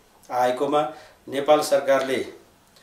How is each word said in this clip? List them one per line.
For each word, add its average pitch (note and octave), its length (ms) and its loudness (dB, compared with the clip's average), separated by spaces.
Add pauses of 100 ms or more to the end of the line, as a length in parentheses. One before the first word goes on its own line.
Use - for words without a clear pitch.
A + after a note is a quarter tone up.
(320)
आएकोमा C3+ 600 0 (360)
नेपाल C#3+ 320 2
सरकारले C3+ 720 0 (500)